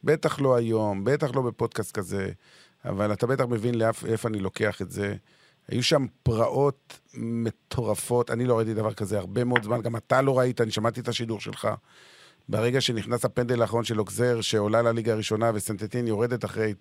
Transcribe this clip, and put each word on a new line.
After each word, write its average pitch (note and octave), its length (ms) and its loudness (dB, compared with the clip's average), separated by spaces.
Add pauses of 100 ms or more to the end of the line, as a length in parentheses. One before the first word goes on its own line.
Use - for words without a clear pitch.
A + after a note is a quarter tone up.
בטח D3+ 380 2
לא C3 140 6
היום, A2 480 2
בטח C3 320 0
לא C3+ 60 2
בפודקאסט A#2 500 -4
כזה, F#2+ 400 -4 (540)
אבל G#2 280 0
אתה A#2 140 0
בטח C3 180 2
מבין A#2+ 300 0
לאף-, A2+ 300 2
איפה A2 220 -2
אני G#2+ 120 -2
לוקח G2+ 420 -2
את F#2 100 -8
זה. G2+ 240 -4 (520)
היו A#2+ 160 -4
שם C#3 220 2 (180)
פרעות C3 760 0 (140)
מטורפות, A#2 1160 -2
אני A#2 140 0
לא A#2+ 120 4
ראיתי A2+ 160 0
דבר G#2+ 200 0
כזה G#2 260 -2
הרבה G2 240 -2
מאוד B2 200 2
זמן, A2+ 180 -2
גם A2+ 140 -4
אתה B2+ 260 2
לא C#3 180 4
ראית, B2+ 220 2
אני A2 100 0
שמעתי A2+ 280 -2
את A2+ 80 -6
השידור A2+ 320 -4
שלך. G#2+ 280 -8 (840)
ברגע A#2+ 320 2
שנכנס A#2 440 -2
הפנדל A#2+ 360 0
האחרון A2+ 220 2
של G#2+ 160 -2
אוקזר, A2+ 420 0
שעולה G#2+ 400 2
לליגה A#2 320 2
הראשונה, G#2+ 400 0
וסנט G#2 300 -4
אתיין A#2+ 240 -4
יורדת A2+ 380 -2
אחרי G#2+ 360 -2